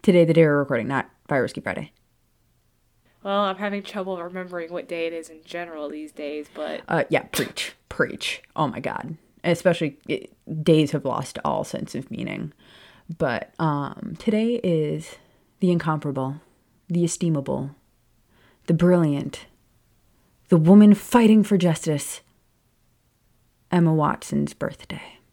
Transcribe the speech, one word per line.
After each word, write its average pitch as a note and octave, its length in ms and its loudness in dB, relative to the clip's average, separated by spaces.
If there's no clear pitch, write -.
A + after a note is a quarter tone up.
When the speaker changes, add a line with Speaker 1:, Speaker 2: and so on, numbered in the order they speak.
Speaker 1:
Today, F3 240 6
the D#3+ 80 2
day E3 100 6
we're D3 160 4
recording, B2 280 -2
not C3+ 220 -4
Fire C#3 140 0
Whiskey - 200 -6
Friday. - 300 -8
Speaker 2:
Well, G3+ 180 0
I'm F#3+ 140 0
having G3+ 260 -4
trouble F#3+ 400 -8
remembering F3 500 -10
what F3 160 -8
day E3 200 -4
it E3 60 -6
is E3 160 -12
in D#3+ 140 -20
general E3 460 -10
these D3+ 220 -12
days, D3 420 -10
but D#3 340 -8
Speaker 1:
Uh, D#3+ 220 0
yeah, D3 220 0
preach, - 420 -6
preach. - 540 -4
Oh D3+ 120 -2
my - 120 -8
God. - 380 -10
Especially, E3 540 0
it, - 240 -6
days D#3 280 6
have D3 140 -4
lost - 380 -6
all - 200 -2
sense - 320 -10
of - 160 -10
meaning. A#2 420 -10
But, B2 420 -2
um, D3 600 -4
today A3+ 440 -2
is D#3 520 -2
the F3+ 120 2
incomparable, D3 640 -2
the F3 160 0
estimable, C#3+ 680 -2
the E3 60 2
brilliant, D#3+ 720 2
the F3 80 6
woman G3+ 360 10
fighting A3 500 6
for G3+ 140 2
justice, D#3+ 640 -2
Emma E3+ 220 4
Watson's - 600 -2
birthday. - 640 -12